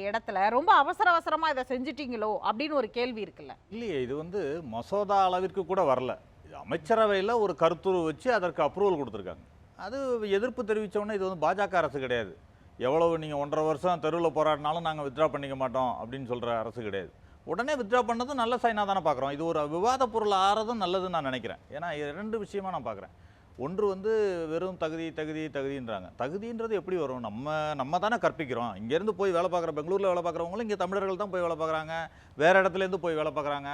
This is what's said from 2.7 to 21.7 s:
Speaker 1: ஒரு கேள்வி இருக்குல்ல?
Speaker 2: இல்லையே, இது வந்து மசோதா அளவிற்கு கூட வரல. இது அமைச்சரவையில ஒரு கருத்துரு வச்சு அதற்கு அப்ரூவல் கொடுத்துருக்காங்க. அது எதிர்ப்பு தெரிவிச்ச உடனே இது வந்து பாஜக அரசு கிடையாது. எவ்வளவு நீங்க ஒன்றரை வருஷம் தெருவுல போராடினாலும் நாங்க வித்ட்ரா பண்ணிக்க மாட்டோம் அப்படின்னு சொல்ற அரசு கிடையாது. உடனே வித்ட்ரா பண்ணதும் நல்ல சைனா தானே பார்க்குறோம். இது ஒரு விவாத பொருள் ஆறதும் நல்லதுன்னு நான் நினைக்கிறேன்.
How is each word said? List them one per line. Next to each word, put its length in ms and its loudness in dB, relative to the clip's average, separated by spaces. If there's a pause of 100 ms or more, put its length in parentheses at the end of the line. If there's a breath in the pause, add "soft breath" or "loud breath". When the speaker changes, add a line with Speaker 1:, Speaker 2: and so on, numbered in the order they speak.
Speaker 1:
ஒரு 180 0
கேள்வி 320 -4
இருக்குல்ல? 300 -14 (180)
Speaker 2:
இல்லையே, 320 -4
இது 140 -2
வந்து 240 -6 (220)
மசோதா 600 2
அளவிற்கு 400 0
கூட 180 2
வரல. 320 4 (300)
இது 120 -18
அமைச்சரவையில 840 2
ஒரு 200 2
கருத்துரு 460 2
வச்சு 280 0
அதற்கு 300 2
அப்ரூவல் 360 2
கொடுத்துருக்காங்க. 460 -8 (320)
அது 220 -8 (320)
எதிர்ப்பு 320 0
தெரிவிச்ச 360 0
உடனே 160 -2
இது 140 0
வந்து 180 -2
பாஜக 280 2
அரசு 260 2
கிடையாது. 320 0 (460 soft breath)
எவ்வளவு 400 4
நீங்க 180 -6
ஒன்றரை 280 0
வருஷம் 360 2
தெருவுல 300 2
போராடினாலும் 580 2
நாங்க 140 -4
வித்ட்ரா 260 2
பண்ணிக்க 280 -4
மாட்டோம் 380 0
அப்படின்னு 360 -8
சொல்ற 280 0
அரசு 240 -6
கிடையாது. 300 -4 (340 soft breath)
உடனே 280 -2
வித்ட்ரா 280 2
பண்ணதும் 400 -2
நல்ல 140 2
சைனா 300 0
தானே 140 0
பார்க்குறோம். 320 0
இது 120 -4
ஒரு 240 0
விவாத 380 2
பொருள் 340 0
ஆறதும் 420 2
நல்லதுன்னு 340 0
நான் 140 0
நினைக்கிறேன். 280 -6 (120)